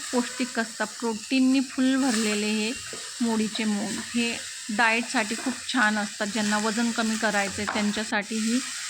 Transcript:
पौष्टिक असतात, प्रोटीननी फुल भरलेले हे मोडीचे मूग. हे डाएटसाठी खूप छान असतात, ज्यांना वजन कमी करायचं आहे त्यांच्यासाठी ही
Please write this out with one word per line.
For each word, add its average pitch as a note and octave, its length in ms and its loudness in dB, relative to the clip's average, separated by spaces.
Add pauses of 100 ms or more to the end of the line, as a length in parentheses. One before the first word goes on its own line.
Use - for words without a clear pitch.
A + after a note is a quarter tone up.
(120)
पौष्टिक B3 480 -2
असतात, A3 280 -2
प्रोटीननी C4 760 2
फुल C4 400 2
भरलेले G#3+ 460 2
हे G#3+ 240 0 (500)
मोडीचे A3 420 0
मूग. G#3 260 0
हे A#3 500 -2 (300)
डाएटसाठी A3+ 680 2
खूप - 380 -4
छान G#3+ 240 4
असतात, G#3 300 -2
ज्यांना G#3 300 2
वजन A3 340 0
कमी A3 260 0
करायचं G#3 440 0
आहे G3+ 120 -2
त्यांच्यासाठी G#3+ 600 0
ही A3 240 2 (300)